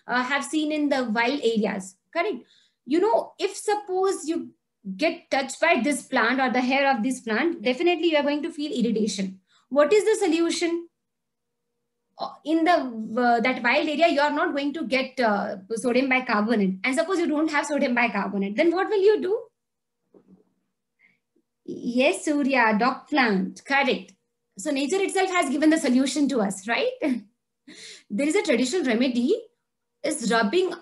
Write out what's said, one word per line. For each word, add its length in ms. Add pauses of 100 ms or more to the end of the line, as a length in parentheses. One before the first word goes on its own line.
uh, 160
have 200
seen 280
in 180
the 140
wild 380
areas, 560 (140)
correct? 260 (500)
You 120
know, 400
if 160
suppose 720
you 240 (440)
get 360
touched 280
by 240
this 200
plant 360
or 120
the 100
hair 340
of 60
this 180
plant, 440
definitely 480
you 60
are 40
going 220
to 80
feel 200
irritation. 680 (300)
What 220
is 140
the 180
solution? 640 (1300)
Uh, 100 (160)
in 180
the, 560
uh, 200
that 240
wild 260
area, 180
you 140
are 80
not 260
going 180
to 120
get, 340
uh, 360 (220)
sodium 320
bicarbonate. 760
And 120
suppose 220
you 100
don't 220
have 160
sodium 300
bicarbonate, 600
then 140
what 180
will 140
you 180
do? 200 (2250)
Yes, 580
Surya, 540
dock 300
plant, 560
correct. 480 (460)
So 100
nature 320
itself 300
has 180
given 220
the 80
solution 500
to 120
us, 260
right? 240 (100)
<laughs> 220 (880)
There 160
is 80
a 80
traditional 420
remedy, 500 (680)
is 280
rubbing 400 (100)